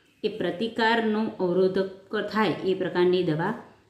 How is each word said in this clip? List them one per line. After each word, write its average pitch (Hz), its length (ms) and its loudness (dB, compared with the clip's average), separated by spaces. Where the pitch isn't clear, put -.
એ 214 40 0
પ્રતિકારનો 220 1000 0
અવરોધક 185 760 0
થાય 214 160 2
એ 185 100 2
પ્રકારની 180 480 2
દવા 170 320 0